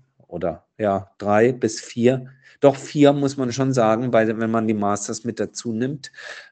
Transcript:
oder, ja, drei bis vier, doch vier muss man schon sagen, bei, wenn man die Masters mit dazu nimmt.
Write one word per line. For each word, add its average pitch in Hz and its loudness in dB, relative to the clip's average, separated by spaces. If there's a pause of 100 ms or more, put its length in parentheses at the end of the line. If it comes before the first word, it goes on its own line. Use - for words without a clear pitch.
(280)
oder, 85 -6 (120)
ja, 98 -2
drei 107 2
bis 120 -2
vier, 127 0 (320)
doch 139 6
vier 143 4
muss 139 -2
man 127 -4
schon 135 0
sagen, 117 2
bei, 110 4
wenn 113 -2
man 113 0
die 110 2
Masters 104 -4
mit 113 -6
dazu 110 -8
nimmt. 131 -6 (400)